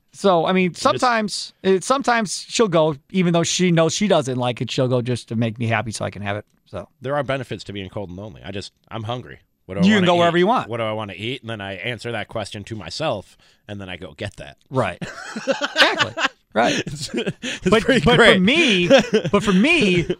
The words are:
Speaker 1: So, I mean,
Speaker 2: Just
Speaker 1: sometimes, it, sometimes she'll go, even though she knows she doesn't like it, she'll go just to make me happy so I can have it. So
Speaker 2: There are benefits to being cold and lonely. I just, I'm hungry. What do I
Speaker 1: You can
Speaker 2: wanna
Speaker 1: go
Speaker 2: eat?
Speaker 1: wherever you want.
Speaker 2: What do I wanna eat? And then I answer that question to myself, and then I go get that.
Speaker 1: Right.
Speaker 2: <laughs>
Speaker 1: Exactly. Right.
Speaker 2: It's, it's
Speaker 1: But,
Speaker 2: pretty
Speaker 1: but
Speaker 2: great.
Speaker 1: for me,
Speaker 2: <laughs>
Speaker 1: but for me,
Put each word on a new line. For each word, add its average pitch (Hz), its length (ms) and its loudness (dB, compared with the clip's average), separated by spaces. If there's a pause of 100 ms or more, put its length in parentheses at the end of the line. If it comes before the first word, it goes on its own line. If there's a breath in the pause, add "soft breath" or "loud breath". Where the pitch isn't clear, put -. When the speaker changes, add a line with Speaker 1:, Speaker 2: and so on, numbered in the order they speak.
(120)
Speaker 1:
So, 175 340 4
I 185 60 2
mean, 185 200 2
Speaker 2:
Just - 100 -12
Speaker 1:
sometimes, 233 680 0 (100)
it, 190 220 2
sometimes 240 640 0
she'll 233 180 2
go, 160 300 2 (160)
even 180 200 2
though 170 120 2
she 180 260 0
knows 165 240 2
she 208 140 0
doesn't 135 280 2
like 123 240 -4
it, 117 100 -4
she'll 127 180 0
go 123 120 2
just 120 280 -4
to 120 80 -6
make 113 240 -2
me 113 80 -2
happy 110 240 -2
so - 120 -6
I 101 60 -6
can 98 120 -12
have 101 140 -4
it. 104 80 -10 (220)
So 92 220 -14 (120)
Speaker 2:
There 131 140 -6
are 147 80 0
benefits 123 420 -6
to 110 80 -12
being 98 160 -10
cold 101 200 -10
and 87 100 -16
lonely. 107 260 -16
I 101 60 -12
just, 98 220 -10 (180)
I'm 110 140 -8
hungry. 110 340 -10 (280)
What 90 100 -12
do - 40 -2
I 180 40 6
Speaker 1:
You 196 60 6
can 220 80 6
Speaker 2:
wanna 180 80 2
Speaker 1:
go 175 100 4
Speaker 2:
eat? - 20 2
Speaker 1:
wherever 170 200 4
you 180 100 4
want. - 200 0
Speaker 2:
What 117 100 -6
do 117 40 -4
I 110 100 -4
wanna 107 240 -8
eat? 117 260 -8
And 110 80 -14
then 110 100 -8
I 98 140 -8
answer 113 360 -8
that 107 160 -8
question 104 380 -10
to 113 100 -12
myself, 107 640 -8 (320 soft breath)
and 104 120 -12
then 95 80 -12
I 90 80 -10
go 78 180 -16
get 101 240 -12
that. 71 180 -18 (140)
Speaker 1:
Right. 107 300 -4
Speaker 2:
<laughs> - 460 -14
Speaker 1:
Exactly. 302 680 0 (380)
Right. 247 220 2 (100)
Speaker 2:
It's, - 300 -10
it's 185 560 -4
Speaker 1:
But, 214 140 4
Speaker 2:
pretty 247 200 4
Speaker 1:
but 214 120 6
Speaker 2:
great. 202 180 8
Speaker 1:
for 190 60 4
me, 214 480 4
Speaker 2:
<laughs> 220 420 4
Speaker 1:
but 202 140 2
for 208 80 2
me, 202 520 4 (160)